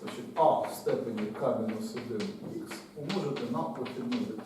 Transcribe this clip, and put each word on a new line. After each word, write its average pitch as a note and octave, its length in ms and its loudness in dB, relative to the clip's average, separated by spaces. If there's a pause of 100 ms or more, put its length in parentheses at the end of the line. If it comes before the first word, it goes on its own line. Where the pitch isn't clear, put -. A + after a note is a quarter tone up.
Значить, - 240 -6 (100)
А D#3 260 8
в - 140 0
степені - 520 0 (140)
К B2+ 180 4
мінус - 360 -2 (120)
один G#2 220 -2 (280)
ікс - 160 -8 (240)
умножити D3 460 0 (100)
на - 100 0
похідну A#3+ 560 -2
від - 280 -2